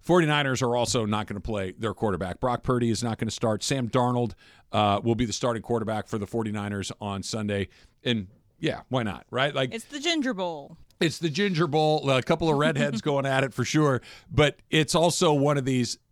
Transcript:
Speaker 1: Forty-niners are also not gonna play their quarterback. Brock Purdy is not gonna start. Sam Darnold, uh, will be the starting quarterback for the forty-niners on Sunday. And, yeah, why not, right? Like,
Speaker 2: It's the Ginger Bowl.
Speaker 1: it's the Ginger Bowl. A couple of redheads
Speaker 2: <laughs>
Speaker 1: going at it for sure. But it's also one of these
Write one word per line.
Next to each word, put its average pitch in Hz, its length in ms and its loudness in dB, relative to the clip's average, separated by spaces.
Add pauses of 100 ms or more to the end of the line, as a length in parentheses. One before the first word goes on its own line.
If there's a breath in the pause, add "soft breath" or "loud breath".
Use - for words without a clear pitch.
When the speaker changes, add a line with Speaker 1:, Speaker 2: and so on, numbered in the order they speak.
Speaker 1:
Forty-niners 147 600 2
are 120 140 0
also 117 300 0
not 107 220 -2
gonna 101 120 -8
play 98 380 -6
their 107 160 -4
quarterback. 92 460 -4
Brock 120 240 -2
Purdy 120 260 2
is 110 140 0
not 113 140 -4
gonna 110 140 -4
start. 110 320 -2
Sam 131 260 -2
Darnold, 123 440 2 (380 soft breath)
uh, 104 320 2
will 113 120 2
be 120 100 0
the 101 80 -6
starting 117 280 -2
quarterback 107 460 -2
for 113 100 -6
the 101 100 -4
forty-niners 104 720 -4
on 98 240 -6
Sunday. 104 440 -4 (360 soft breath)
And, 110 240 -2 (320)
yeah, 156 300 -4
why 123 140 -2
not, 85 260 -6
right? 135 240 -2
Like, 135 200 -2
Speaker 2:
It's 226 120 -10
the 294 140 -12
Ginger 285 340 -2
Bowl. 170 420 -8 (240)
Speaker 1:
it's 165 200 0
the 165 100 0
Ginger 175 380 0
Bowl. 151 420 2
A 131 140 4
couple 165 260 2
of 143 80 4
redheads 147 440 0
Speaker 2:
<laughs> - 0 -
Speaker 1:
going 139 240 0
at 135 180 2
it 131 100 -4
for 127 120 -2
sure. 143 360 2 (300 loud breath)
But 139 260 4 (140)
it's 156 240 2
also 165 380 4
one 143 240 2
of 131 80 -2
these 127 340 0 (120)